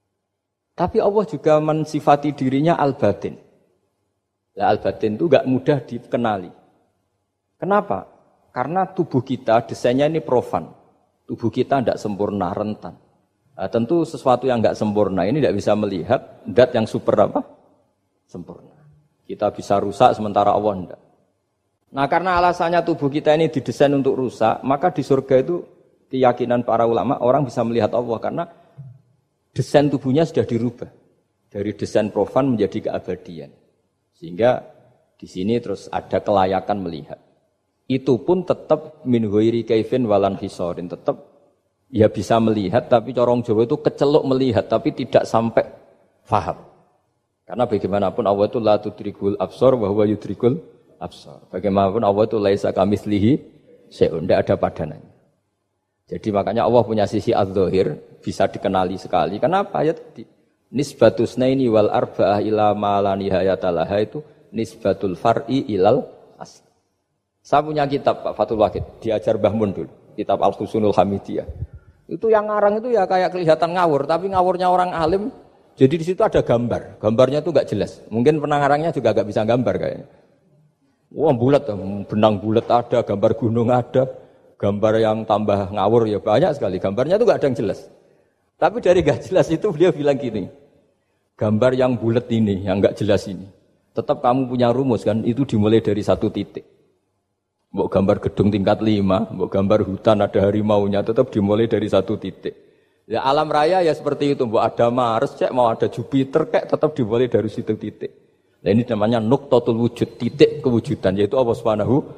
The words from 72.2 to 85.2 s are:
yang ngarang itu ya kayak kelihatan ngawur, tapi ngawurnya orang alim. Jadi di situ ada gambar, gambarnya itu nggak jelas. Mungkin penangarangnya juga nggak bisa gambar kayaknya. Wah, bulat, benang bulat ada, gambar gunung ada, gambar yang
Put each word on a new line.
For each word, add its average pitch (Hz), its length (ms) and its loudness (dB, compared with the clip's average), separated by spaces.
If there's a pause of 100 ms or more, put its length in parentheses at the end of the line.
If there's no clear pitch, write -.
yang 214 240 2
ngarang 208 320 2
itu 247 80 -6
ya 190 160 2
kayak 185 260 0
kelihatan 165 400 2
ngawur, 165 320 2
tapi 170 240 -2
ngawurnya 180 380 2
orang 180 240 2
alim. 185 400 -2 (480)
Jadi 135 160 6
di 165 100 -4
situ 180 160 -2
ada 175 220 2
gambar, 117 560 -2
gambarnya 127 400 2
itu 165 100 -4
nggak 139 220 0
jelas. - 400 -4
Mungkin 123 320 2
penangarangnya 147 480 0
juga 113 240 0
nggak 104 160 0
bisa 113 160 -2
gambar 113 320 2
kayaknya. - 280 -8 (1040)
Wah, 143 240 2
bulat, 131 280 2 (440)
benang 107 320 2
bulat 107 280 0
ada, 120 360 2
gambar 107 320 0
gunung 117 360 0
ada, 127 360 2 (540)
gambar 104 400 2
yang 110 240 2